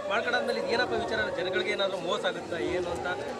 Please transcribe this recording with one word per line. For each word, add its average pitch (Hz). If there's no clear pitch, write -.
ಮಾಡ್ಕೊಂಡಾದ್ಮೇಲೆ 233
ಇದು 233
ಏನಪ್ಪ 233
ವಿಚಾರ, 214
ಜನಗಳಿಗೆ 185
ಏನಾದ್ರು 196
ಮೋಸ 175
ಆಗುತ್ತಾ 175
ಏನು 175
ಅಂತ 170